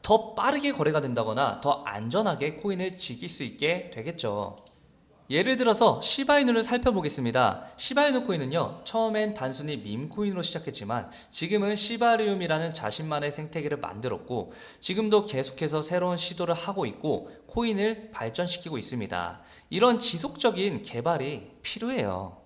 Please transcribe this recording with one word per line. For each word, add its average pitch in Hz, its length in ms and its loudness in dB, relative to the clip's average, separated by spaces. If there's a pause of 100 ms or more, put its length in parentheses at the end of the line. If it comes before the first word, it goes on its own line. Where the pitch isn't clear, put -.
더 220 320 4
빠르게 285 380 2
거래가 151 280 2
된다거나 120 600 0
더 - 240 2
안전하게 143 720 0
코인을 190 420 -4
지킬 233 300 -6
수 - 160 -6
있게 156 500 -2
되겠죠. 104 640 -4 (720)
예를 220 280 2
들어서 226 440 6
시바이누를 269 640 4
살펴보겠습니다. 147 1040 2 (100)
시바이누 269 500 2
코인은요, 147 580 -2
처음엔 214 500 0
단순히 139 420 -4
밈코인으로 156 680 -4
시작했지만 120 680 -4 (200)
지금은 202 440 0
시바리움이라는 202 1000 2
자신만의 147 600 -2
생태계를 151 460 -4
만들었고 110 760 -6 (260)
지금도 208 460 2
계속해서 165 580 -2
새로운 180 340 0
시도를 170 380 0
하고 190 320 -2
있고 107 460 -2 (160)
코인을 220 640 0
발전시키고 160 680 -4
있습니다. 92 640 -4 (300)
이런 226 280 4
지속적인 185 840 0
개발이 135 680 -4 (120)
필요해요. 101 840 -4